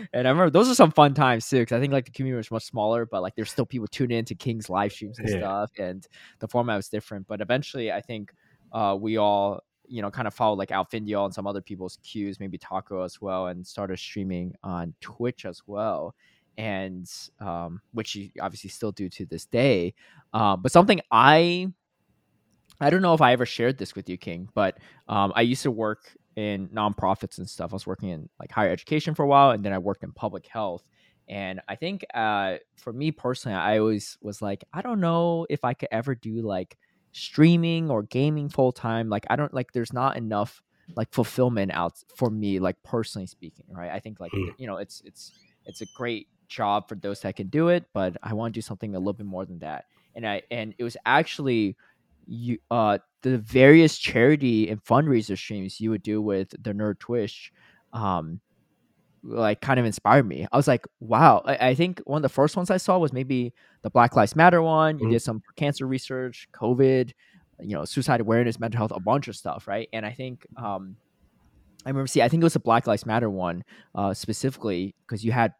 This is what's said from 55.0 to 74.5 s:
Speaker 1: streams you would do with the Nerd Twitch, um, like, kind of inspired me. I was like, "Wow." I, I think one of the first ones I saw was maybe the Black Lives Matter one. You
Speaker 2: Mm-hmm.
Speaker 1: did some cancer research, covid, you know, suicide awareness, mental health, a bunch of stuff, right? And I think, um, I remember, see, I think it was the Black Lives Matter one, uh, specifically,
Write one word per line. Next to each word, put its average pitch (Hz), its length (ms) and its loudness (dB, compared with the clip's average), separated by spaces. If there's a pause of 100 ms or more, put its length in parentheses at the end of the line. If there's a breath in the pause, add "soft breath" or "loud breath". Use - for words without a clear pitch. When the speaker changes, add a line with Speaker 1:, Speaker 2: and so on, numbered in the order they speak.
Speaker 1:
streams 98 440 -10
you 110 100 -2
would 101 120 -4
do 107 180 -2
with 98 300 -2 (100)
the 107 120 -6
Nerd 104 260 -4
Twitch, - 540 -6 (400 soft breath)
um, 92 480 -4 (840)
like, 113 380 -2
kind 131 180 2
of 120 60 2
inspired 113 420 4
me. 78 240 -6
I 123 60 2
was 139 100 2
like, 123 200 0 (120)
"Wow." 117 460 6
I, 127 240 2
I 131 60 2
think 175 300 -2
one 143 140 -2
of 147 40 0
the 139 60 0
first 147 280 2
ones 180 140 -2
I 185 60 2
saw 185 220 0
was 139 140 0
maybe 127 400 -2 (300 soft breath)
the 110 80 -6
Black 120 240 6
Lives 107 200 6
Matter 170 280 8
one. 156 360 4
You 117 60 -2
Speaker 2:
Mm-hmm. 113 80 4
Speaker 1:
did 117 80 4
some 110 200 -6 (160)
cancer 143 300 -2
research, 127 640 -6
covid, 127 580 4 (500 soft breath)
you 95 140 -8
know, 76 100 -6
suicide 127 360 0
awareness, 113 380 2
mental 113 200 -4
health, 107 160 -2
a 95 60 -8
bunch 120 280 0
of 107 80 -12
stuff, 85 300 -10
right? 104 260 -4
And 110 120 -6
I 107 80 -8
think, 127 320 -12 (120)
um, 98 400 -8 (880)
I 131 40 -6
remember, 135 180 -2
see, 135 160 2
I 123 60 4
think 165 140 2
it - 20 6
was 160 80 4
the - 60 0
Black 117 280 2
Lives 104 180 0
Matter 113 240 0
one, 90 340 -4 (320 soft breath)
uh, 98 180 0
specifically, 101 840 -4 (120)